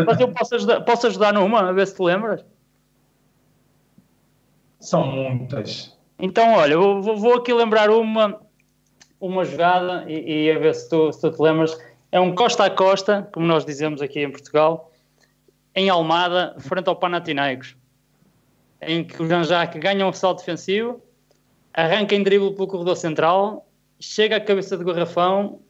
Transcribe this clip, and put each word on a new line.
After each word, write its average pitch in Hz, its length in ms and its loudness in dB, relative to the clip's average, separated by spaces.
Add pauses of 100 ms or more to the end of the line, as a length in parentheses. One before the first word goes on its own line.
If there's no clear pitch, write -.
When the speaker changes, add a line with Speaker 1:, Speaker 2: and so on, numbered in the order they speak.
Speaker 1:
mas 226 140 2
eu 247 120 4
posso 240 240 -4
ajudar, 214 260 0
posso 233 260 2
ajudar 208 260 2
numa, 202 340 2
a 185 40 -2
ver 190 160 2
se 190 80 -10
te 196 60 -6
lembras? 190 440 -2 (2250)
Speaker 2:
São 151 280 -2
muitas. 131 920 -8 (200)
Speaker 1:
Então, 226 360 2
olha, 156 240 4
vou, 196 240 2
vou, 214 160 -2
vou 233 180 4
aqui 240 180 0
lembrar 220 360 4
uma, 220 500 2 (800)
uma 185 240 -2
jogada 175 640 0
e, 156 380 -4
e 156 60 4
a 151 80 2
ver 151 160 2
se - 140 -14
tu, 165 220 2
se - 80 -10
tu 160 120 0
te 156 100 -4
lembras. 160 360 2 (340)
É 180 80 2
um 185 140 2
costa 233 320 2
a 190 40 4
costa, 196 640 0
como 165 140 -4
nós 160 180 2
dizemos 147 380 -6
aqui 143 180 -8
em 143 120 -4
Portugal, 156 600 -2 (840)
em 190 140 2
Almada, 175 680 0
frente 180 320 -6
ao 170 60 2
Panathinaikos, 160 800 -4 (1080)
em 160 220 -4
que - 180 -12
o 165 60 -4
Jean-Jacques 170 520 0
ganha 196 280 0
um 170 60 -2
salto 180 260 -2
defensivo, 202 600 -4 (720)
arranca 202 440 0
em 202 80 2
drible 196 320 2
pelo 190 120 -4
corredor 175 280 -2
central, 175 760 0 (300)
chega 214 380 -2
à - 20 0
cabeça 196 360 -2
do 175 80 -6
garrafão, 175 760 -2 (100)